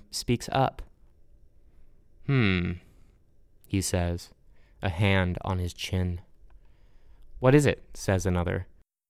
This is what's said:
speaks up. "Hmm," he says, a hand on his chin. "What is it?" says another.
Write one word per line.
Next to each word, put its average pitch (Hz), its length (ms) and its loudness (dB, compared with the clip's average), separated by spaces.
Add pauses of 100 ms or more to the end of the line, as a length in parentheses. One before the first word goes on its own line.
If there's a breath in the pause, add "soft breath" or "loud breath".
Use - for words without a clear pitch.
(120)
speaks - 400 -4
up. - 300 -2 (1400)
"Hmm," 95 460 2 (960)
he 98 140 -2
says, 87 500 -4 (500)
a 95 100 -4
hand 92 520 0
on 92 160 -4
his 90 160 -6
chin. 90 460 -4 (1200)
"What 135 140 6
is 147 120 6
it?" - 180 0 (100)
says 92 320 0
another. 90 400 0 (440)